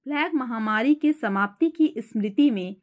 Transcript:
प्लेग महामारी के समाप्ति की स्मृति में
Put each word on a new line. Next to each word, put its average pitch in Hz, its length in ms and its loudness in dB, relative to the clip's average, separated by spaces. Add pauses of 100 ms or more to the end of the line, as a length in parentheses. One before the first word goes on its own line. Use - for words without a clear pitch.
प्लेग 294 300 -2
महामारी 233 640 0
के 302 180 2
समाप्ति 202 560 -2
की 320 280 0
स्मृति 220 540 0
में 190 320 -6